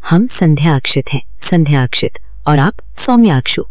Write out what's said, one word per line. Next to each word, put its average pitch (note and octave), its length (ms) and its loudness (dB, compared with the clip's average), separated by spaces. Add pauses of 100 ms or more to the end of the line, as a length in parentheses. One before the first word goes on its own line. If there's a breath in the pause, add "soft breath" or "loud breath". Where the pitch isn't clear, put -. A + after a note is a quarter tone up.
(100)
हम F#3+ 160 2
संध्या D#3 500 2
अक्षित - 360 -2
हैं, C3+ 100 -4 (180)
संध्या D3 420 2
अक्षित, - 300 -2 (340)
और D3 120 4
आप C#3+ 160 0 (220)
सौम्या A#3 400 4
अक्षु - 340 -2